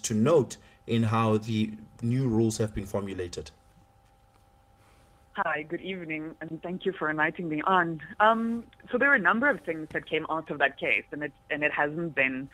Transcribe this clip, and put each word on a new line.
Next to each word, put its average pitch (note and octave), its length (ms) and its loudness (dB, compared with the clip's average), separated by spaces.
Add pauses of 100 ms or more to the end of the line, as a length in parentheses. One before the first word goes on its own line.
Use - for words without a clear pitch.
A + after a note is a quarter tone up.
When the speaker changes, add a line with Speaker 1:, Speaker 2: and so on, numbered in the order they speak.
Speaker 1:
to A2+ 100 -2
note B2 420 4 (300)
in A2+ 160 2
how A2 360 4
the A2 340 0 (280)
new B2 280 0
rules A2 300 2
have G#2+ 160 -2
been G2+ 120 -6
formulated? F#2 640 -6 (1900)
Speaker 2:
Hi, D#3+ 260 -2
good D#3+ 200 -8
evening, D#3+ 580 -8
and D#3+ 240 -10
thank F3+ 200 -8
you F#3+ 80 0
for D#3+ 160 -4
inviting D#3+ 400 0
me D3+ 140 -4
on. E3+ 380 2 (180)
Um, A3+ 460 2 (260)
so B3 80 -2
there C4+ 140 4
are - 20 8
a B3 60 4
number A#3 280 2
of G#3 120 0
things D#3+ 320 -6
that D#3 180 -4
came D#3+ 180 -2
out D#3+ 220 -4
of D3 80 -4
that C#3+ 220 0
case, A#2 320 0
and D3 100 -8
it, D3 100 -6 (160)
and D3 140 -2
it D3 80 2
hasn't D#3 460 -2
been C3 380 0